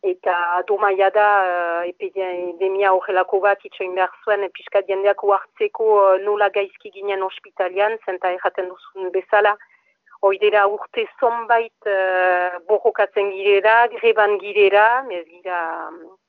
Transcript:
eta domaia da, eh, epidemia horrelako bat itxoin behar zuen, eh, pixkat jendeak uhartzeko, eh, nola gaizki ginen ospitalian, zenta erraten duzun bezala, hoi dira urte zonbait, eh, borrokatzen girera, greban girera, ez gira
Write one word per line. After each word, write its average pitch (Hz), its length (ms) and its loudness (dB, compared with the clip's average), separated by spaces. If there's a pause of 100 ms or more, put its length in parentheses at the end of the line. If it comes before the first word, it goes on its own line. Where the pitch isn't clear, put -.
eta 180 640 -2
domaia 196 400 2
da, 208 200 2 (200)
eh, 175 400 -4
epidemia 190 1040 -2
horrelako 185 480 0
bat 202 240 2
itxoin 185 300 -10
behar 185 160 0 (140)
zuen, 202 200 0
eh, 180 80 -8
pixkat - 340 -4
jendeak 196 380 0
uhartzeko, 208 600 0 (280)
eh, 190 100 0
nola 208 260 0
gaizki 196 420 -6
ginen 196 300 -6
ospitalian, 190 800 -4
zenta 185 240 -4
erraten 185 400 -4
duzun 185 440 -12
bezala, 208 440 0 (640)
hoi 196 180 2
dira 208 280 2
urte 208 400 -4 (120)
zonbait, 233 540 0 (140)
eh, 185 680 0 (160)
borrokatzen 202 640 0
girera, 202 560 4
greban 220 520 2
girera, 208 680 4
ez 175 140 -8
gira 165 680 -8 (380)